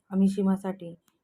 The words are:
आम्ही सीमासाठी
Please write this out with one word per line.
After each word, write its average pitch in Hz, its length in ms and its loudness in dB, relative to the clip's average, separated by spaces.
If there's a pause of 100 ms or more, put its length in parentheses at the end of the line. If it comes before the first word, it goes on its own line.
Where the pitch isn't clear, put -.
आम्ही 196 180 2
सीमासाठी 190 600 -2 (360)